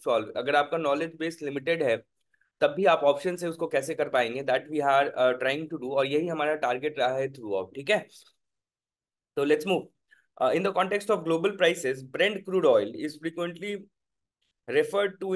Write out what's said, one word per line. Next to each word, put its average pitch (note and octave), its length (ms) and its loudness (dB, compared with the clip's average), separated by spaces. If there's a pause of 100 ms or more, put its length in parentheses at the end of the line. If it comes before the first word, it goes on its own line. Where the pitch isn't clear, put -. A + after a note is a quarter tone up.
solve। A2+ 300 0
अगर C3+ 180 0
आपका C#3+ 220 2 (120)
नॉलेज D#3+ 300 -2
बेस D#3+ 240 -6
लिमिटेड D3 400 -2
है A2+ 200 2 (580)
तब D3+ 140 4
भी F#3+ 100 -2
आप E3 180 6
ऑप्शन D3 320 2
से E3+ 120 -6
उसको E3 200 -4
कैसे D3 280 -2
कर B2+ 140 -2
पाएंगे, B2+ 340 0
that C3 280 0
we D3+ 100 0
are, C#3 260 4 (140)
uh, B2+ 180 6
trying C#3 320 0
to D#3 80 -8
do, B2+ 120 -6
और C3+ 140 2
यही D3+ 220 0
हमारा D#3 280 -2
टारगेट C#3+ 440 -2
रहा B2+ 180 0
है C3+ 120 -2
throughout, G#2 460 -6
ठीक C#3 140 -6
है? G#3 80 4 (1400)
तो C#3+ 80 0
let's D3+ 220 2
move। F3+ 140 0 (600)
Uh, B2+ 180 4
in F#3+ 80 0
the G3 100 -2
context G3+ 380 -2
of D#3+ 100 -6
global E3 320 0
prices, C3+ 460 0 (100)
Brent G3 320 0
crude F3+ 240 2
oil A2+ 240 4 (140)
is D3+ 160 -12
frequently E3+ 500 -8 (920)
referred F#3+ 560 0
to F#3+ 120 -4